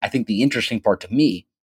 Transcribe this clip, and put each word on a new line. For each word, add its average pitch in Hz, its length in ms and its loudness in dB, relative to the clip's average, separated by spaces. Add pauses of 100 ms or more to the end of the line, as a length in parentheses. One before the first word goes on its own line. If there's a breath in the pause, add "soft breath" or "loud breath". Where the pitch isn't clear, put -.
I 101 80 -2
think 123 180 -2
the 104 140 0
interesting 123 400 0
part 98 200 2
to 101 120 -10
me 120 340 0 (200)